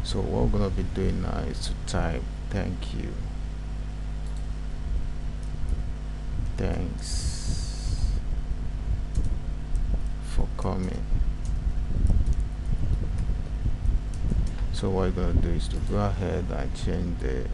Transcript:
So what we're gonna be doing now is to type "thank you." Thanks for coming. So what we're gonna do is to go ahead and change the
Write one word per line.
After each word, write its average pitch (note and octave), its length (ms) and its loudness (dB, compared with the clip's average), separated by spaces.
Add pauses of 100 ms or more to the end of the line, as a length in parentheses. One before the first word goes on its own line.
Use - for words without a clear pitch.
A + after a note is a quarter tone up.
So - 180 0
what G#2 220 2
we're A2 160 4
gonna G2+ 100 2
be F#2+ 140 0
doing F2+ 400 0
now - 160 0
is - 280 -2
to - 60 -2 (180)
type E2+ 300 0 (300)
"thank F#2 420 -2
you." - 180 -4 (3500)
Thanks - 1500 0 (2250)
for - 320 2
coming. F#2 480 -2 (3750)
So G2 180 0
what F#2 260 2
we're F2+ 80 0
gonna F2+ 180 6
do F2 80 4
is E2 200 2
to F2 80 -2
go F#2+ 200 0
ahead F2+ 540 0
and - 240 -2
change F2 440 0
the B1+ 340 -2